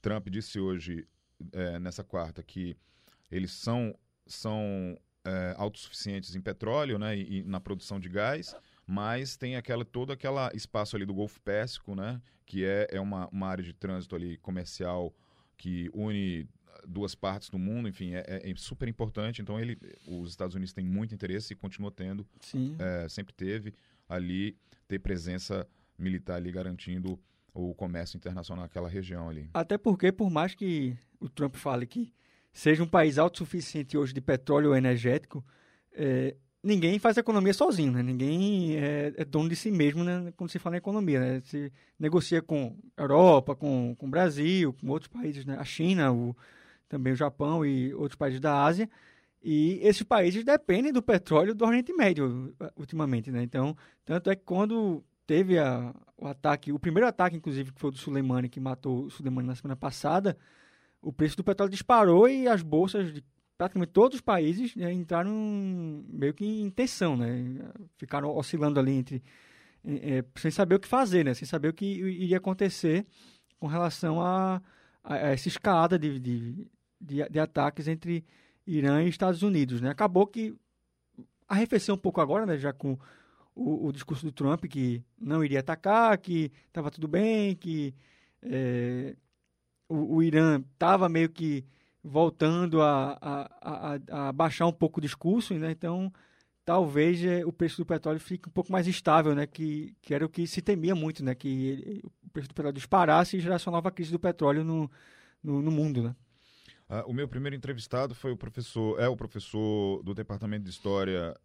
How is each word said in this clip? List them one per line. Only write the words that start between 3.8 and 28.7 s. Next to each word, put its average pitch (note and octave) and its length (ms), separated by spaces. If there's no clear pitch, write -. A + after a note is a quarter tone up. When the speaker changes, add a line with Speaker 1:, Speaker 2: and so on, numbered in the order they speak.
Speaker 1:
são, G2+ 720
é, F#2 340
autossuficientes G2 760
em F#2+ 60
petróleo, A2 580
né, G#2+ 180
e, F#2+ 220
e F#2+ 60
na F#2+ 160
produção G2 400
de F2+ 80
gás, A#2 480
mas A2+ 520
tem B2+ 180
aquela, A#2+ 300
todo C3 280
aquele C3+ 220
espaço G#2+ 420
ali G2+ 80
do G2 100
Golfo G#2 260
Pérsico, G#2 540
né, A2+ 260
que F#2+ 200
é, G2 280
é F#2+ 80
uma, F#2+ 320
uma F#2+ 160
área F#2 160
de E2+ 80
trânsito F#2 420
ali E2+ 220
comercial F2+ 760
que F2 360
une G2 540
duas F#2+ 260
partes G2 380
do G2 80
mundo, A2 300
enfim, F#2 260
é, F2+ 100
é, F#2+ 240
é F#2 60
super - 320
importante. A2+ 560
Então, G#2 160
ele, A#2 180
os F2 240
Estados F2+ 240
Unidos F#2 180
têm F#2 120
muito G2+ 280
interesse G2+ 420
e - 20
continua G2+ 340
tendo, F#2+ 340
Speaker 2:
Sim. C3+ 400
Speaker 1:
é, F2+ 300
sempre - 260
teve G#2 400
ali, F#2 480
ter G2 140
presença F2+ 680
militar F2+ 380
ali F2 160
garantindo F2+ 680
o F2+ 220
comércio F2 420
internacional F2+ 460
naquela F2 260